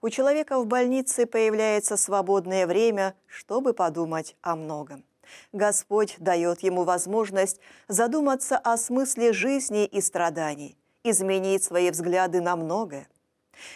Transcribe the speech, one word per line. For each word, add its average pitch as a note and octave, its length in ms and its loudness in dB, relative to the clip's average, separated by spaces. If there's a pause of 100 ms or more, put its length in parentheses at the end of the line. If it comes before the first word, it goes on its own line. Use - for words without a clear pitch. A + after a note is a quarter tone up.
У A3+ 80 -4
человека C#4 500 0
в A#3+ 80 -2
больнице B3 600 0
появляется G#3+ 720 0
свободное F#3+ 680 0
время, G3 480 2 (120)
чтобы B3 480 -4
подумать D#3+ 680 -2
о E3+ 160 -4
многом. D3+ 480 -10 (480)
Господь G#3 640 0
даёт F3 420 0
ему F3+ 240 2
возможность F#3+ 760 0 (280)
задуматься C4 680 0
о A#3 200 0
смысле A#3+ 560 0
жизни A#3+ 520 0
и G3+ 160 -2
страданий, D#3 760 -2 (260)
изменить F#3+ 600 0
свои F3+ 260 2
взгляды F3 500 0
на F3 140 0
многое. E3 540 -6 (680)